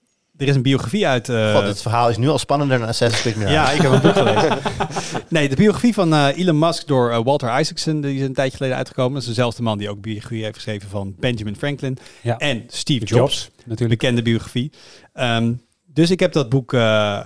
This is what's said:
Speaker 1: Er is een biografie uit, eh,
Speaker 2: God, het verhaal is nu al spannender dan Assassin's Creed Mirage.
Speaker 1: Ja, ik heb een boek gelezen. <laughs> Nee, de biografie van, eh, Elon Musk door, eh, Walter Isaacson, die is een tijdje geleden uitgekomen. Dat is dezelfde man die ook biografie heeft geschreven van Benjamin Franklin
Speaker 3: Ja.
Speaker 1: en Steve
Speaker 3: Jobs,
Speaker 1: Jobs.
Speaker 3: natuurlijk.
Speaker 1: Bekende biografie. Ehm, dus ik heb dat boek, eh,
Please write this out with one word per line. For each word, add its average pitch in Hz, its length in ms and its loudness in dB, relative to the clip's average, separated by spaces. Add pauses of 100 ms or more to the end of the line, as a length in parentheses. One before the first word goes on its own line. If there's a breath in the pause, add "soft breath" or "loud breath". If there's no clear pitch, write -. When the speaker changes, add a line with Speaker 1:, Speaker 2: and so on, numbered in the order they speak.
(380)
Speaker 1:
Er 139 100 -2
is 139 80 4
een 131 60 2
biografie 135 460 0
uit, 127 220 0
eh, 107 260 2
Speaker 2:
God, 101 80 4
het 101 180 -4
verhaal 120 280 2
is 117 80 0
nu 123 120 0
al 147 80 2
spannender 139 420 0
dan 113 80 -4
Assassin's 117 340 0
Creed 113 140 -2
Mirage. 107 180 0
Speaker 1:
Ja, 151 180 2
ik 147 100 0
heb 135 100 4
een - 100 4
boek 175 120 6
gelezen. 190 440 2 (360)
<laughs> - 360 -8
Nee, 151 200 0
de 135 60 -4
biografie 208 380 4
van, 170 200 2
eh, 143 240 4
Elon 170 220 2
Musk 165 280 0
door, 123 240 2
eh, 117 120 0
Walter 131 360 0
Isaacson, 156 420 -2
die 139 180 -4
is 135 60 -2
een 131 80 -6
tijdje 135 240 -2
geleden 131 200 -4
uitgekomen. 131 360 -2
Dat 139 80 -6
is 120 60 -8
dezelfde 120 340 -2
man 113 160 0
die 104 120 -6
ook 101 120 -10
biografie 110 420 -8
heeft 107 120 -8
geschreven 101 340 -8
van 98 300 -8
Benjamin 107 360 -4
Franklin 135 420 -6 (240 loud breath)
Speaker 3:
Ja. 117 160 -2
Speaker 1:
en 135 300 -2
Steve 120 380 -4
Speaker 3:
Jobs, 117 280 2 (100)
Speaker 1:
Jobs. - 60 -18 (160)
Speaker 3:
natuurlijk. 113 360 -2
Speaker 1:
Bekende 120 200 2
biografie. 117 500 -2 (420 loud breath)
Ehm, 117 400 0 (320)
dus 165 260 2
ik 180 80 0
heb 180 140 2
dat 135 160 0
boek, 127 240 0
eh, 107 520 2